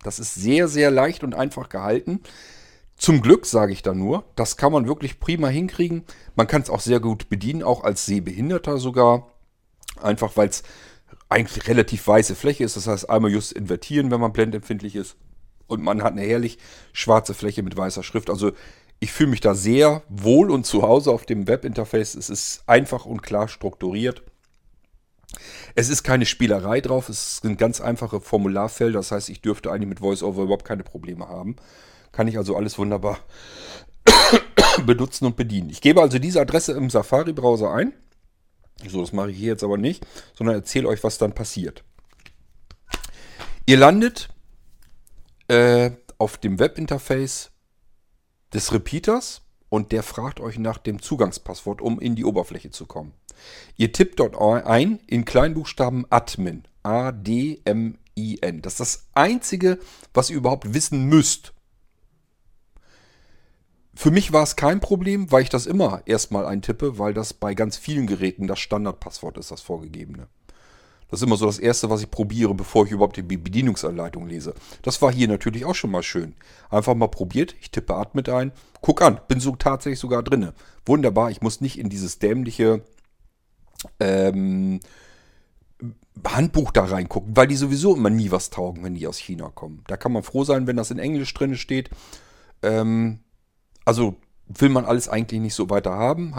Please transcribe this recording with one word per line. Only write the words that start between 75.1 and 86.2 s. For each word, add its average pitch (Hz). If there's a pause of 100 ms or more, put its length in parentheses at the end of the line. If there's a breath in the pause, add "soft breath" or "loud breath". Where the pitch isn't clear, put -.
hier 123
natürlich 110
auch 180
schon -
mal 90
schön. 82 (360 soft breath)
Einfach 110
mal 113
probiert, 120
ich -
tippe -
Admin 107
ein, 127 (280 soft breath)
guck -
an, 147
bin 127
so 131
tatsächlich 135
sogar 120
drinne. 113 (320 soft breath)
Wunderbar, 120
ich 98
muss 113
nicht 135
in 101
dieses 95
dämliche 113 (1120)
ähm, 95 (1500 soft breath)